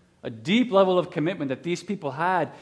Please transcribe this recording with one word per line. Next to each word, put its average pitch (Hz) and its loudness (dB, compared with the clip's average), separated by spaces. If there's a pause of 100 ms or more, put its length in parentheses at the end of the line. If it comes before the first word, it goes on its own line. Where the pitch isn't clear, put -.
(220)
A 131 -10
deep 180 0
level 185 6
of 160 0
commitment 156 -2
that 131 -6
these 170 -4
people 156 -6
had 160 -2